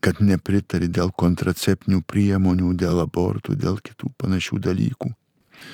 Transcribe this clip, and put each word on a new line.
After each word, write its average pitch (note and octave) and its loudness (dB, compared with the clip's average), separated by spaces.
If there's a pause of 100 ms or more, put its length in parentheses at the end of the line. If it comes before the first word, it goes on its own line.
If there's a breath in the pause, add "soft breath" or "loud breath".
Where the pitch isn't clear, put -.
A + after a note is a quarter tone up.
kad F#2 2
nepritarė F#2+ 2
dėl F2 0
kontraceptinių F#2 0
priemonių, F#2+ 2
dėl F2 0
abortų, F#2+ -2
dėl F#2+ -2
kitų - -12
panašių F#2+ -4
dalykų. G#2 -2 (600 loud breath)